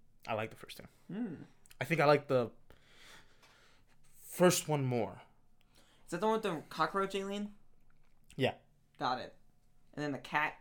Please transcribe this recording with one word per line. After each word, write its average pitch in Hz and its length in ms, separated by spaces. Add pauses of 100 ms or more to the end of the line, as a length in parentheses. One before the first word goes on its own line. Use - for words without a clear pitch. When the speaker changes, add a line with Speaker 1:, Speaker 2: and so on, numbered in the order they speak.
(280)
Speaker 1:
I 117 60
like 110 180
the - 40
first - 220
two. - 60 (300)
Speaker 2:
Hmm. 208 200 (480)
Speaker 1:
I 127 40
think 151 160
I 143 40
like 143 220
the 123 240 (1700)
first - 480
one 143 180
more. 113 360 (840)
Speaker 2:
Is - 60
that 165 100
the 220 60
one 220 60
with 220 100
the 175 260
cockroach 196 460
alien? 202 340 (840)
Speaker 1:
Yeah. 127 180 (460)
Speaker 2:
Got 127 200
it. 87 140 (600)
And 147 80
then 147 80
the 127 80
cat 151 420